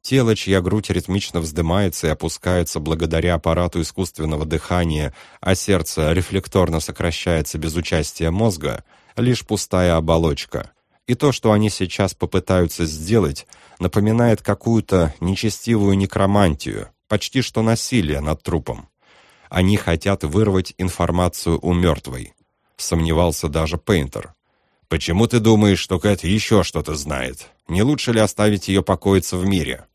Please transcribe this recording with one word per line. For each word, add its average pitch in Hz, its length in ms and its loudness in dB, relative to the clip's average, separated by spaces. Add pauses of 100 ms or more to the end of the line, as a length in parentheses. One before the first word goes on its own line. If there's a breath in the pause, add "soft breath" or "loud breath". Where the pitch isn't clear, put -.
тело, 123 340 2
чья 95 280 0
грудь 95 260 -2
ритмично 90 520 -2
вздымается 85 680 -2
и 78 40 2
опускается 85 680 -2
благодаря 82 540 0
аппарату 82 480 0
искусственного 78 640 -4
дыхания, 80 680 -2 (300 loud breath)
а 95 120 0
сердце 80 580 0
рефлекторно 87 680 0
сокращается 82 800 -4
без 78 180 -4
участия 82 540 -2
мозга, 82 540 -2 (320 soft breath)
лишь 120 280 0
пустая 90 520 0
оболочка. 82 760 -2 (340)
И 120 80 0
то, 143 160 2
что 117 220 2
они 107 160 4
сейчас 95 460 -2
попытаются 87 720 0
сделать, 78 600 0 (320 loud breath)
напоминает 107 600 2
какую-то 101 800 2
нечестивую 101 760 0
некромантию, 95 920 0 (180)
почти - 360 -2
что - 200 -2
насилие 107 580 0
над 76 220 -4
трупом. 69 460 -6 (600 soft breath)
Они 95 260 2
хотят 95 480 -2
вырвать 95 540 0
информацию 87 840 0
у 87 140 0
мёртвой. 76 580 -2 (460)
Сомневался 82 680 0
даже 76 280 -2
Пейнтер. 71 560 -2 (560)
«Почему 85 380 0
ты 120 140 2
думаешь, 107 380 6
что - 200 -2
Кэт 101 260 0
ещё 107 380 2
что-то 78 320 -4
знает? 65 540 -8 (200)
Не 87 140 0
лучше 131 300 0
ли 110 80 2
оставить 104 480 0
её 95 140 2
покоиться 95 540 0
в 90 100 -2
мире?» 78 480 -2